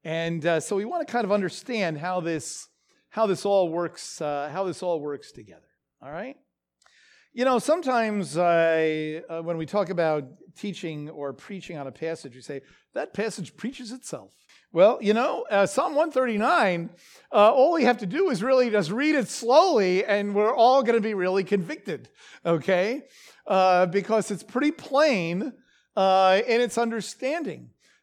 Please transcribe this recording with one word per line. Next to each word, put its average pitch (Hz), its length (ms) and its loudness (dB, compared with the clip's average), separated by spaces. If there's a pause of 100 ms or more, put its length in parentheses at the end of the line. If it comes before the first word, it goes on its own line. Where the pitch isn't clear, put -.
And, 165 420 -4
uh, 165 160 2
so 202 140 -6
we 196 100 -2
want 311 220 -6
to - 60 -12
kind 233 120 -2
of 185 60 -4
understand 196 680 -4
how 180 220 -4
this, 160 480 -8 (420)
how 220 160 0
this 196 200 -2
all 196 220 2
works, 165 520 -8
uh, 147 320 -4
how 185 120 -6
this 180 180 -6
all 175 180 -2
works 143 300 -10
together. - 360 -20 (360)
All 135 80 -18
right? 202 260 -12 (960)
You 240 120 -2
know, 254 160 2
sometimes 226 760 0
I, 160 920 2
uh, 165 140 -8
when 165 160 -6
we 160 80 -6
talk 196 240 -2
about 160 340 0 (320)
teaching 160 520 -10
or 143 240 -10
preaching 175 440 -14
on 139 100 -10
a 131 60 -12
passage, 156 420 -10
we 127 60 -20
say, 135 220 -12 (320)
"That - 200 -8
passage 208 420 -8
preaches 240 360 -12
itself." 135 420 -14 (380)
Well, 190 280 6
you 208 140 2
know, 262 340 -2
uh, 202 180 4
Psalm 302 280 -2
one 311 160 2
thirty-nine, 226 800 0 (400)
uh, 208 220 8
all 285 220 4
we 320 100 2
have 240 140 4
to 226 80 -8
do 311 240 0
is 190 120 -2
really 254 280 4
just 196 200 0
read 285 240 0
it 254 140 0
slowly, 233 760 4
and 202 300 -2
we're 208 200 2
all 254 280 6
gonna 233 180 2
be 214 140 -4
really 185 300 -2
convicted, 175 640 -6 (360)
okay? 185 580 0 (440)
Uh, 185 400 4
because 202 460 -2
it's 180 100 -8
pretty 294 300 -2
plain, 233 800 0 (440)
uh, 190 480 4
in 240 160 0
its 240 160 -2
understanding. 233 920 -6 (320)